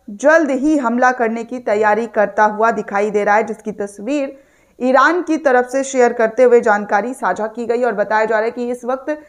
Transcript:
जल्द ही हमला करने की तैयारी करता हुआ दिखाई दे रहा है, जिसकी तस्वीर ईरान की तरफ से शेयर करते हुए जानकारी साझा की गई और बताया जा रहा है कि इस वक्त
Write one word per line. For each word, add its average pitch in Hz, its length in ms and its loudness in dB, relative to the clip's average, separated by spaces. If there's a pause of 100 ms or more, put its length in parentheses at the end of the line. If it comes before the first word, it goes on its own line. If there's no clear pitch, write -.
जल्द 285 420 2
ही 277 260 0
हमला 247 340 2
करने 233 320 -4
की 247 160 -12
तैयारी 214 480 0
करता 214 360 0
हुआ 214 280 2
दिखाई 208 380 -4
दे 208 140 0
रहा 202 120 2
है, 220 80 2
जिसकी 214 280 -10
तस्वीर 269 680 -8 (420)
ईरान 269 400 2
की 311 160 -2
तरफ 254 280 2
से 269 180 -4
शेयर 247 300 2
करते 233 300 0
हुए 240 180 6
जानकारी 208 520 0
साझा 214 340 -4
की 226 180 -10
गई 233 180 -4
और 240 100 0
बताया 214 320 -2
जा 220 100 0
रहा 214 100 0
है 226 60 -4
कि 240 200 -6
इस 247 140 -10
वक्त 269 320 -6 (120)